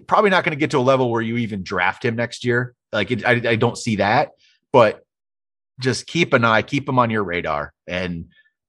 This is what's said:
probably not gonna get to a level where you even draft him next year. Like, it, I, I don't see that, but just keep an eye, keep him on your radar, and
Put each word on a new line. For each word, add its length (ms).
probably 240
not 120
gonna 120
get 160
to 80
a 20
level 300
where 100
you 160
even 260
draft 400
him 120
next 300
year. 280
Like, 200
it, 140
I, 60
I 260
don't 200
see 200
that, 320
but 320
just 280
keep 260
an 120
eye, 180
keep 260
him 100
on 120
your 120
radar, 500
and 380